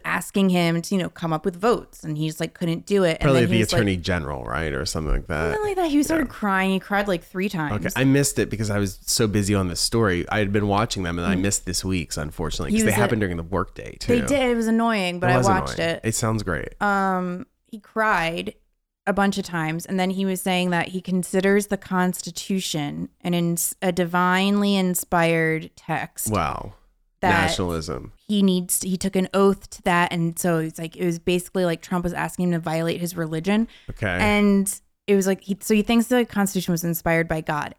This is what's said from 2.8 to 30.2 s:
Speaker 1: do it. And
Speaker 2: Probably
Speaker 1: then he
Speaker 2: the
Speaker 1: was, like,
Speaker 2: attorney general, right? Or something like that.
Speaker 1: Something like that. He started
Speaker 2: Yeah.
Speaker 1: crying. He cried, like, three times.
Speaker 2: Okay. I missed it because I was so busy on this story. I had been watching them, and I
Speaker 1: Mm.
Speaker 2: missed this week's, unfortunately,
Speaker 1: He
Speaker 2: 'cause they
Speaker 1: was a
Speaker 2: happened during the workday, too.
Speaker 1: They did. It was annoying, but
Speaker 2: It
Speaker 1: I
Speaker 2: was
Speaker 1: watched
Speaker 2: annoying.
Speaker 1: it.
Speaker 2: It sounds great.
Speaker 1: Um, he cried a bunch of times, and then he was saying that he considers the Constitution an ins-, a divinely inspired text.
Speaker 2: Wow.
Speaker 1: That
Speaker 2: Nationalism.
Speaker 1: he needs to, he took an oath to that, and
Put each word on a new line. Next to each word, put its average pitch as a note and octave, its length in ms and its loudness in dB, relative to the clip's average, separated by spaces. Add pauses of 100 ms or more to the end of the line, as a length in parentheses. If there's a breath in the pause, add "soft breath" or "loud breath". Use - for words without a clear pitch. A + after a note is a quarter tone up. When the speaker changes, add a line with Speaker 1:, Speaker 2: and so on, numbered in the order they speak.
Speaker 1:
do G3+ 180 2
it. E3 160 2
And - 40 -6
Speaker 2:
Probably C3+ 180 6
Speaker 1:
then A#2 80 4
he A#2 60 2
Speaker 2:
the A2+ 80 4
Speaker 1:
was, - 100 -2
like, B2+ 80 2
Speaker 2:
attorney G2 160 2
general, D2 480 -2
right? D2 260 -2
Or C2+ 140 -2
something D#2 260 -2
like - 160 -2
that. D#2+ 240 -2
Speaker 1:
Something G#4+ 160 -2
like G4 80 -2
that. F4 160 0
He D4 120 4
started D#4 240 0
Speaker 2:
Yeah. - 60 -10
Speaker 1:
crying. F#3+ 380 0
He F#3+ 80 0
cried, G3+ 300 -2
like, F3 120 -2
three G3 280 -4
times. C#3+ 380 -4
Speaker 2:
Okay. - 20 -4 (120)
I C3+ 40 4
missed C3+ 340 2
it G#2 100 2
because G#2+ 200 -4
I G#2 100 0
was G2 220 -2
so - 260 0
busy G#2 260 2
on F#2+ 140 2
this E2+ 140 -4
story. G2 480 2
I G#2+ 100 0
had G2+ 140 0
been G#2 160 2
watching G2+ 340 0
them, E2+ 160 -2
and F2 80 -2
I F#2 80 2
Speaker 1:
Mm. F2+ 60 0
Speaker 2:
missed G2+ 240 0
this - 180 -4
week's, F#2 320 -2
unfortunately, D2+ 560 -4
Speaker 1:
He G#3+ 60 2
Speaker 2:
'cause A3+ 60 2
they G#3 80 4
Speaker 1:
was - 20 2
a - 80 0
Speaker 2:
happened A#2 180 2
during F2+ 160 -2
the E2 80 -4
workday, F2 560 -6
too. A#3+ 220 2
Speaker 1:
They - 40 -2
did. C4 260 2
It A#3+ 40 2
was A3+ 120 0
annoying, A3 520 0
but F3+ 100 0
Speaker 2:
It F3+ 40 4
Speaker 1:
I F3+ 40 4
Speaker 2:
was G3 100 4
Speaker 1:
watched F#3+ 320 0
Speaker 2:
annoying. E3 160 -2
Speaker 1:
it. - 100 -10
Speaker 2:
It A2 100 0
sounds A2 280 0
great. E2 380 -4
Speaker 1:
Um, F#3+ 640 0 (200)
he G#3+ 160 -18
cried F3+ 720 -2 (520)
a G3+ 60 0
bunch G3 260 2
of F#3+ 60 -2
times, E3 420 -4
and F#3 140 -2
then F#3 120 0
he F#3+ 140 -2
was F#3 160 -2
saying F3+ 280 2
that F3 200 0
he F#3 120 -6
considers F#3+ 680 2
the G3+ 80 -2
Constitution F3+ 1300 -2 (100)
an F3 140 -2
ins-, E3+ 480 0
a F#3+ 100 2
divinely F#3 840 2
inspired E3 1000 0
text. - 560 -6
Speaker 2:
Wow. E2+ 440 -2 (460)
Speaker 1:
That F3 260 2
Speaker 2:
Nationalism. E2 680 -4
Speaker 1:
he G#3 260 0
needs F3+ 360 2
to, F#3+ 100 -6
he F#3 80 -2
took F#3+ 180 -4
an F#3 180 0
oath G3 360 2
to - 140 -20
that, F3 280 2
and E3 260 -2